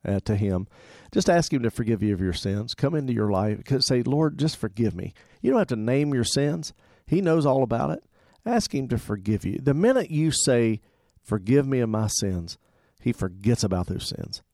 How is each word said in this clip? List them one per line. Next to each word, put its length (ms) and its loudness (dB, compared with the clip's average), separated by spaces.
uh, 180 -2
to 140 -2
him. 320 0
Just 180 2
ask 240 2
him 80 0
to 80 0
forgive 320 -2
you 100 2
of 100 -2
your 120 0
sins. 400 -4
Come 220 0
into 180 -2
your 160 0
life. 400 0
C-, 120 2
say, 200 2
"Lord, 380 0
just 180 -2
forgive 380 -2
me." 180 -10
You 80 2
don't 80 4
have 80 2
to 80 -2
name 400 0
your 80 2
sins. 500 -2
He 160 2
knows 240 4
all 160 4
about 300 0
it. 120 -8
Ask 260 0
him 140 -2
to 100 -2
forgive 480 -2
you. 160 -2
The 140 2
minute 340 2
you 220 2
say, 500 2
"Forgive 460 2
me 140 0
of 80 0
my 180 0
sins," 500 -4
he 140 -2
forgets 500 -2
about 220 0
those 240 -6
sins. 320 -10